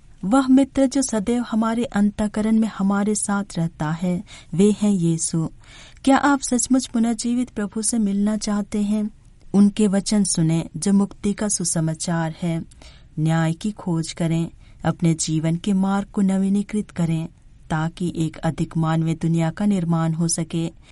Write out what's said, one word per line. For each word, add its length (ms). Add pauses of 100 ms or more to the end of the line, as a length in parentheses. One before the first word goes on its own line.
(240)
वह 240
मित्र 380
जो 160
सदैव 400
हमारे 420
अंतःकरण 720
में 100
हमारे 460
साथ 300 (120)
रहता 340
है, 340 (300)
वे 260
हैं 100
यीशु। 580 (560)
क्या 120
आप 240
सचमुच 460
पुनर्जीवित 640
प्रभु 320
से 160
मिलना 380
चाहते 460
हैं? 280 (440)
उनके 340
वचन 360
सुने 520
जो 160
मुक्ति 400
का 160
सुसमाचार 920
है। 220 (540)
न्याय 340
की 180
खोज 420
करें, 380 (340)
अपने 300
जीवन 420
के 160
मार्ग 360
को 120
नवीनीकृत 680
करें 380 (420)
ताकि 460
एक 200
अधिक 400
मानवीय 380
दुनिया 360
का 160
निर्माण 460
हो 160
सके। 420 (220)